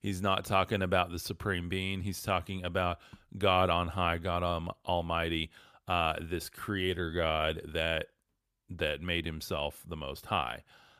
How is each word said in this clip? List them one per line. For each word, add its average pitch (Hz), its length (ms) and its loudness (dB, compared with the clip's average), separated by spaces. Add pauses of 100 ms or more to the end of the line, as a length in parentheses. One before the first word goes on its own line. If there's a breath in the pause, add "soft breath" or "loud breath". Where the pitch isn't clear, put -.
He's 95 200 -2
not 95 240 2
talking 95 360 2
about 90 300 4
the 87 80 -4
supreme 87 480 -2
being. 95 340 -2
He's 95 200 -4
talking 92 420 -2
about 90 360 0 (380 loud breath)
God 92 320 6
on 85 200 4
high, 85 280 0
God 87 260 0
Al-, 85 420 -2
Almighty, 82 680 0 (380 loud breath)
uh, 82 320 2
this 82 280 -4
creator 90 640 -2
God 80 500 2 (120)
that, 82 340 0 (600)
that 78 320 -2
made 85 240 0
himself 78 600 -4
the 82 120 -8
Most 71 280 -8
High. 65 380 -2 (360 soft breath)